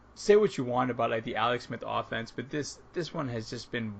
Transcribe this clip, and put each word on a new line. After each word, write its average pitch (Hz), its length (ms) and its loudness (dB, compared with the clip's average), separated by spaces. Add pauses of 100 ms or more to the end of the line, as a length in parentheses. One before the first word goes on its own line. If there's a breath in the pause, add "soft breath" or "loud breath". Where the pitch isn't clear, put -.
(140)
say - 220 6
what 208 220 6
you 131 60 0
want 123 260 2
about, 117 200 2
like, 117 140 0
the 117 120 -4
Alex 120 280 2
Smith 113 220 -8
offense, 113 480 -4
but 131 160 -6
this, 147 280 -4 (140)
this 170 220 -6
one 151 140 -4
has 117 200 -6
just - 240 -10
been 113 280 -4